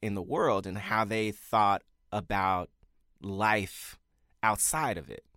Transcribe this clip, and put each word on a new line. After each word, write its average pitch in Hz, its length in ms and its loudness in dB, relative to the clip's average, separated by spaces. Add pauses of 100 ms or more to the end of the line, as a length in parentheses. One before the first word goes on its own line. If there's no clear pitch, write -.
in 107 140 -2
the 98 80 -4
world 107 440 0
and 95 120 -8
how 107 260 0
they 110 280 -2
thought 101 500 2 (300)
about 95 580 0 (500)
life 101 800 -2 (440)
outside 113 540 0
of 71 140 -12
it. - 140 -14 (120)